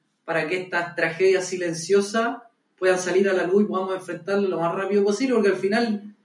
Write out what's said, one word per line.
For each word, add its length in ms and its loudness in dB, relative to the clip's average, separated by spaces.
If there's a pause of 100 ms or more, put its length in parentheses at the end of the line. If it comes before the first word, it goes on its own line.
(240)
para 240 -2
que 140 -4
estas 340 -6
tragedias 520 2
silenciosas 880 0 (400)
puedan 220 2
salir 280 2
a 60 2
la 140 0
luz 160 4
y 20 4
podamos 300 -4
enfrentarlo 520 -4
lo 120 -2
más 160 -2
rápido 280 0
posible, 300 0
porque 160 4
al 60 2
final 680 -2